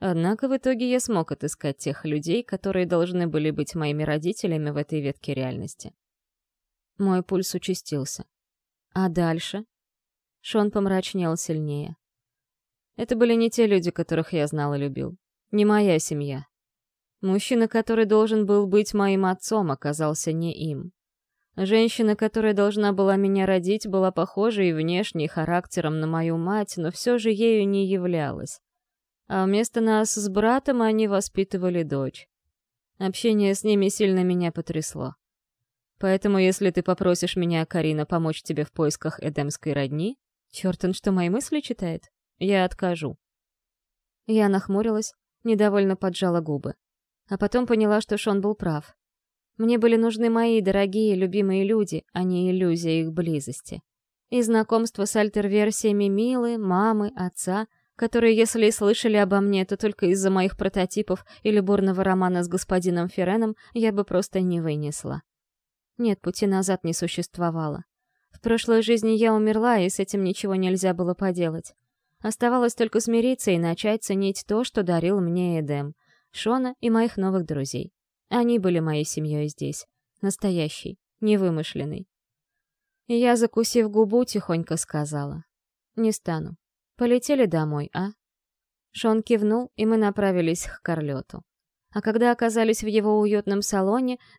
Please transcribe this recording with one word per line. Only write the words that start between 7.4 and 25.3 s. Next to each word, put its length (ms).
участился. 720
«А 160
дальше?» 560
Шон 280
помрачнел 680
сильнее. 580
«Это 200
были 160
не 160
те 180
люди, 240
которых 440
я 120
знал 280
и 40
любил. 380
Не 140
моя 340
семья. 460
Мужчина, 460
который 360
должен 400
был 220
быть 260
моим 320
отцом, 460
оказался 640
не 180
им. 400
Женщина, 600
которая 360
должна 400
была 240
меня 300
родить, 420
была 220
похожа 520
и 120
внешне, 500
и 40
характером 720